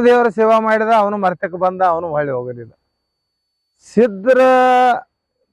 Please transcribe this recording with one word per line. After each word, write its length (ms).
ದೇವರ 220
ಸೇವಾ 320
ಮಾಡಿದ, 360
ಅವನು 220
ಮರ್ತ್ಯಕ್ಕೆ 400
ಬಂದ, 240
ಅವನು 260
ಹೊಳ್ಳಿ 240
ಹೋಗಲಿಲ್ಲ. 400
ಸಿದ್ರ 520